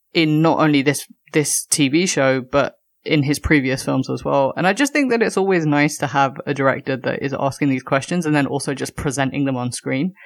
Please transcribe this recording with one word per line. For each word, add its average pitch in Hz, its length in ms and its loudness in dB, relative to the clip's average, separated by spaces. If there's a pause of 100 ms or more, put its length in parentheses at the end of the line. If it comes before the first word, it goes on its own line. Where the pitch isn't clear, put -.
(140)
in 156 280 4
not 165 180 4
only 147 220 4
this, 143 260 0 (260)
this - 320 0
T 143 220 2
V 165 180 2
show, 131 360 2
but 135 320 0 (320)
in 151 180 2
his 143 160 -2
previous 131 420 0
films 135 280 -2
as 131 160 -6
well. 139 320 2
And 170 100 2
I 202 60 2
just 277 180 -2
think 277 180 0
that 233 120 2
it's - 160 0
always 190 280 2
nice 147 340 2
to 147 80 -2
have 135 280 0 (100)
a 143 80 -2
director 135 440 0
that 127 260 -4
is 139 100 -4
asking 139 360 -2
these 131 120 0
questions 160 440 -2
and 151 100 2
then 139 100 2
also 139 280 -4
just 131 240 -8
presenting 139 480 -2
them 135 100 -2
on 123 160 -4
screen, 135 400 -4 (140)